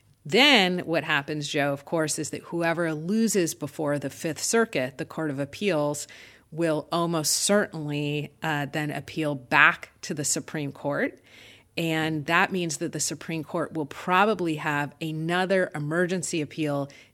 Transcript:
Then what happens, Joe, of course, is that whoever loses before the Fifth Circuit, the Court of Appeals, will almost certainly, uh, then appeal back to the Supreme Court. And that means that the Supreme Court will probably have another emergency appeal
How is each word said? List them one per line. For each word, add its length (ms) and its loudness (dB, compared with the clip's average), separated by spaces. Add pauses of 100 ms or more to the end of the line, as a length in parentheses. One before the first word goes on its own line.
(240)
Then 580 6
what 220 0
happens, 440 -2
Joe, 260 0
of 120 -10
course, 340 -2
is 100 -4
that 140 -10
whoever 500 -2
loses 640 0
before 420 -4
the 140 -6
Fifth 320 -6
Circuit, 560 0
the 60 -6
Court 260 -4
of 80 -4
Appeals, 680 -2 (440)
will 400 -2
almost 420 0
certainly, 960 0 (120)
uh, 280 -2
then 200 -4
appeal 420 -4
back 560 6 (140)
to 100 -6
the 100 -6
Supreme 480 -4
Court. 480 -4 (560)
And 520 0
that 240 4
means 260 -2
that 160 -4
the 60 -6
Supreme 440 -6
Court 300 -4
will 140 -4
probably 680 0
have 440 -2
another 720 0
emergency 680 -2
appeal 480 -4 (240)